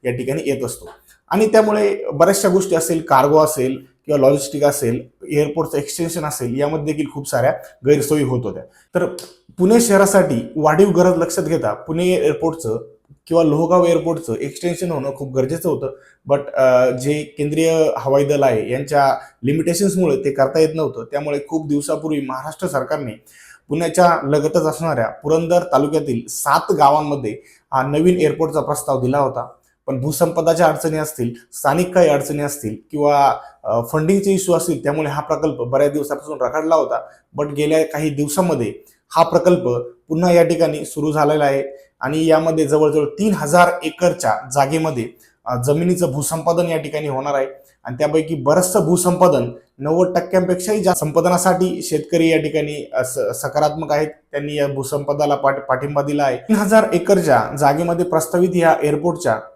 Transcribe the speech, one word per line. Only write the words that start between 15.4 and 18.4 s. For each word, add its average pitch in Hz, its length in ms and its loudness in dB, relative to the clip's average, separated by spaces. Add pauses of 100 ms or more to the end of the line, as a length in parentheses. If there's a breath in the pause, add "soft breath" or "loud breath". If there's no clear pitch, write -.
होतं. - 260 -4 (360 loud breath)
But, 143 100 2 (140)
अ, 127 360 4
जे 139 320 -2
केंद्रीय 156 640 0 (120)
हवाई 139 260 2
दल 143 180 0